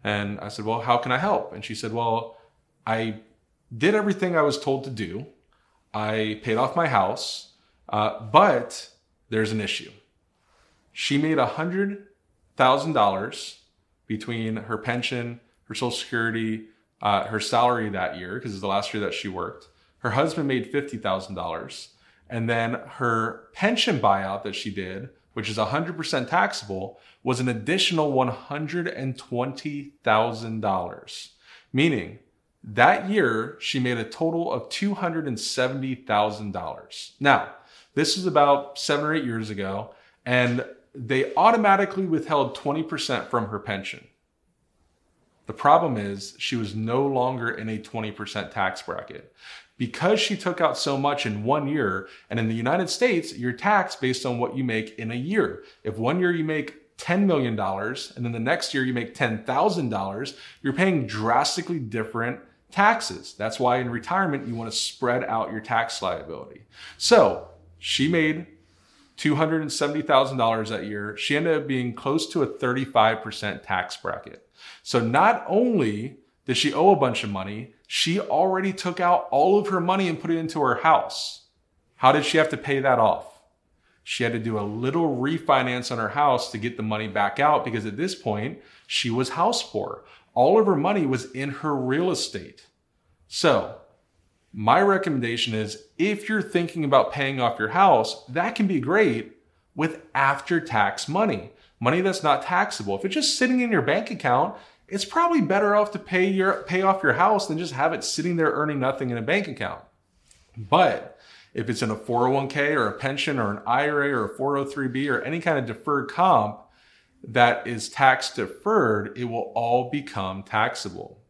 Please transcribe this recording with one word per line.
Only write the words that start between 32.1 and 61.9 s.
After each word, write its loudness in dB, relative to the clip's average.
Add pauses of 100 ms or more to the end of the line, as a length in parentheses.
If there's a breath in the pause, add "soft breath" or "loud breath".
that 4
year, 0
she -4
made 0
a -4
total -2
of -6
two -2
hundred -4
and -4
seventy -2
thousand 0
dollars. -10
Now, 4 (460 loud breath)
this 2
is -4
about 4
seven 0
or -2
eight -2
years -4
ago, -6 (320 loud breath)
and 2 (320)
they -2
automatically 4
withheld 0
twenty -4
percent -4
from -2
her -6
pension. -8 (1400)
The -14
problem 4
is -8
she -4
was -4
no 0
longer -2
in -8
a -6
twenty -8
percent -8
tax -2
bracket. -10 (460 loud breath)
Because 0
she -2
took -2
out 2
so -2
much 0
in -4
one 0
year, -2 (220 loud breath)
and -2
in 0
the -2
United 0
States, 0
you're -4
taxed 0
based -2
on -2
what -2
you -2
make -4
in -6
a -6
year. -2 (180 loud breath)
If -6
one 2
year 2
you 0
make -6
ten 2
million 2
dollars -4
and -6
then -2
the -6
next -2
year 0
you -2
make -4
ten -2
thousand 0
dollars, -6 (240 loud breath)
you're -2
paying 2
drastically 0
different -4 (320 soft breath)